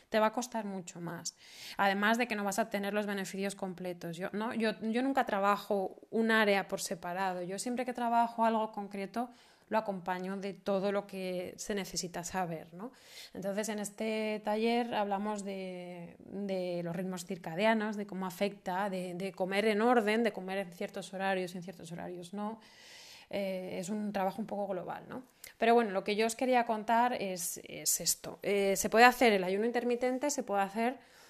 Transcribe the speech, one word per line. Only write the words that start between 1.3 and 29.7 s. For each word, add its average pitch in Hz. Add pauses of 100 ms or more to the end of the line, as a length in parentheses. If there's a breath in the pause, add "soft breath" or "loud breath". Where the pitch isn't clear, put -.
Además 202
de 240
que 226
no 208
vas 196
a 220
tener 202
los 208
beneficios 196
completos. 180
Yo, 180
¿no? 214
Yo, 220 (120)
yo 226
nunca 269
trabajo 202 (140)
un 226
área 202
por 190
separado. 180
Yo 190
siempre 247
que 247
trabajo 233
algo 220
concreto, 202 (380 loud breath)
lo 214
acompaño 185
de 196
todo 196
lo 202
que 185
se -
necesita 175
saber, 170
¿no? 196 (420 loud breath)
Entonces, 202
en 208
este 214
taller 233
hablamos 208
de, 180
de 185
los 170
ritmos 185
circadianos, 208
de 208
cómo 190
afecta, 196
de, 180
de 185
comer 196
en 208
orden, 226
de 220
comer 185
en 185
ciertos 196
horarios 190
y 190
en 175
ciertos 175
horarios 175
no. 208 (680 loud breath)
Eh, 185
es 175
un 208
trabajo 190
un 202
poco 202
global, 175
¿no? 254 (340 loud breath)
Pero 233
bueno, 233
lo 190
que 214
yo 220
os 226
quería 254
contar 233
es, 185
es -
esto. -
Eh, 196
se 202
puede -
hacer 247
el 190
ayuno 196
intermitente, 247